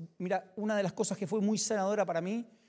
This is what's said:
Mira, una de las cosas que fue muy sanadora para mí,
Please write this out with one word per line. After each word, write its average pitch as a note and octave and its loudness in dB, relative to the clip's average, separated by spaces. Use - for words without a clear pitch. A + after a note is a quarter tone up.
Mira, F#3 -2
una G#3+ 0
de G3+ 4
las E3+ 0
cosas G3+ -2
que E3 -4
fue G#3 0
muy G#3 2
sanadora G3+ 2
para E3 0
mí, A3 -4